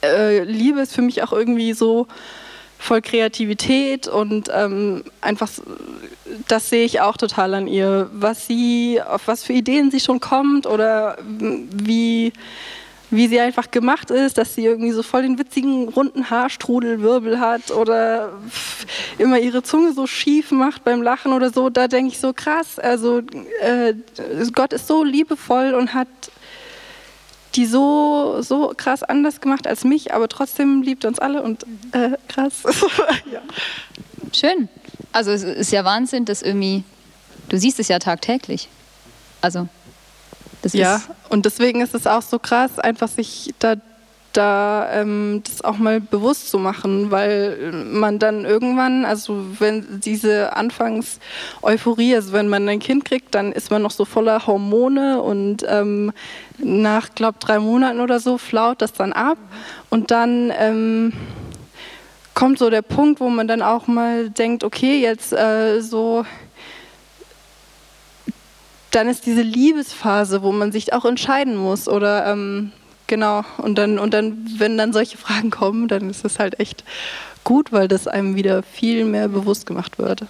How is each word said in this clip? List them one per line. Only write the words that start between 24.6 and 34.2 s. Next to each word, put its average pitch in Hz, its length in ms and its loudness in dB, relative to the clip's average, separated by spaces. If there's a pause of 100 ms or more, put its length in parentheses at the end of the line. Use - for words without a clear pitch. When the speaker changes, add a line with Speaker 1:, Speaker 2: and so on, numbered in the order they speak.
Speaker 1:
ist - 140 -6
so 311 160 4
liebevoll 269 680 0
und 254 220 0
hat 254 120 0 (1500)
die 247 100 4
so, 285 760 2
so 277 340 0
krass 269 260 -2
anders 285 380 0
gemacht 269 260 0
als - 200 -2
mich, 285 280 2
aber 226 140 2
trotzdem 277 540 0
liebt 262 240 -4
er 220 40 2
uns 247 100 -4
alle 277 220 -2
und, 226 240 -6 (280)
äh, 247 180 2 (160)
krass.“ - 360 -4 (320)
<laughs> 302 360 0
Ja. 240 80 -10 (920)